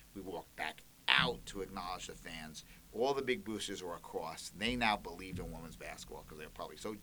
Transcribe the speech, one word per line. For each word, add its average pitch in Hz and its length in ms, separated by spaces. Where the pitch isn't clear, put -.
We 98 60
walked 87 340
back 78 260
out 131 400
to 98 140
acknowledge 92 460
the 85 60
fans. 80 520
All 131 200
the 135 80
big 120 220
boosters 101 400
were 85 120
across. 82 600
They 117 180
now 113 220
believed 90 420
in 85 120
women's 82 240
basketball 76 520
'cause 80 100
they 78 80
were 78 60
probably 78 260
so 107 260